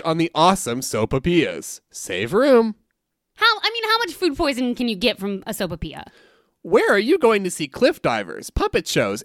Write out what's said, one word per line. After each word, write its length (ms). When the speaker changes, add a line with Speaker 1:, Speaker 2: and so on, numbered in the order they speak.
Speaker 1:
on 140
the 160
awesome 460
sopapillas. 1000
Save 420
room. 420
Speaker 2:
How, 280
I 100
mean, 100
how 160
much 140
food 240
poisoning 380
can 120
you 80
get 240
from 280
a 40
sopapilla? 540
Speaker 1:
Where 300
are 80
you 180
going 280
to 60
see 160
cliff 340
divers, 480
puppet 380
shows, 380